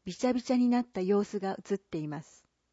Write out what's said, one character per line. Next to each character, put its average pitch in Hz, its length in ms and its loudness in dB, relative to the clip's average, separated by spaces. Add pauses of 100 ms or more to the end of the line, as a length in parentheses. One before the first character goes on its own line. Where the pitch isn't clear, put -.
び 180 120 -10
ち 254 120 -2
ゃ 254 60 2
び 247 80 0
ち 262 120 -2
ゃ 247 40 4
に 247 100 4
な 240 140 4
っ - 20 -4
た 190 180 -6
様 202 220 2
子 208 140 -6
が 190 220 -4
写 196 160 -4
っ - 20 -8
て - 220 -8
い 151 80 -4
ま 147 160 -8
す。 - 200 -20 (300)